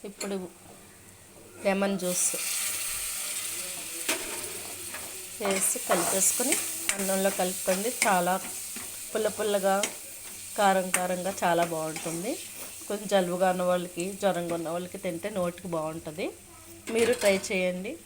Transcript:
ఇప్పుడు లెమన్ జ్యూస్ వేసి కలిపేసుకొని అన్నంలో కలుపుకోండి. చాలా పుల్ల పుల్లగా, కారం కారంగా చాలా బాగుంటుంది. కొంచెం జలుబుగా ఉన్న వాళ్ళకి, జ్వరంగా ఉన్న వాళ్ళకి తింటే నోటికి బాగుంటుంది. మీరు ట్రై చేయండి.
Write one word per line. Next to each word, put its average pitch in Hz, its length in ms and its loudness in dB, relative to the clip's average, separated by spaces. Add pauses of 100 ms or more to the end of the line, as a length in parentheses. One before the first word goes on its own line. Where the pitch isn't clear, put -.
ఇప్పుడు 196 300 -4 (1300)
లెమన్ 196 360 2
జ్యూస్ 180 220 2 (3250)
వేసి 196 480 2
కలిపేసుకొని 196 680 4 (400)
అన్నంలో 190 440 2
కలుపుకోండి. 190 520 0 (140)
చాలా 180 280 4 (760)
పుల్ల 214 160 2 (120)
పుల్లగా, 196 360 4 (840)
కారం 190 400 6
కారంగా 180 360 0 (100)
చాలా 170 220 6 (100)
బాగుంటుంది. 165 580 -4 (540)
కొంచెం 208 260 -4
జలుబుగా 185 420 4
ఉన్న 180 160 2
వాళ్ళకి, 175 340 0 (180)
జ్వరంగా 170 360 2
ఉన్న 160 80 -2 (100)
వాళ్ళకి 180 280 -6
తింటే 208 320 -2
నోటికి 175 400 -2
బాగుంటుంది. 160 500 -4 (680)
మీరు 233 260 6
ట్రై 202 140 8 (160)
చేయండి. 185 420 0 (120)